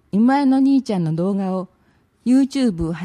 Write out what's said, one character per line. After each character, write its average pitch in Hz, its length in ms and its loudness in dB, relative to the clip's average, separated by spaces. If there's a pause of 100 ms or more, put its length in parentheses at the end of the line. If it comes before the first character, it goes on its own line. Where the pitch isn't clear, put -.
(100)
今 247 300 2
江 277 60 0
の 262 120 2
兄 269 240 4
ち 220 120 -4
ゃ 185 40 -2
ん 170 60 -2
の 156 100 -2
動 185 200 -2
画 190 180 -4
を 185 160 -6 (560)
YouTube 240 720 0 (100)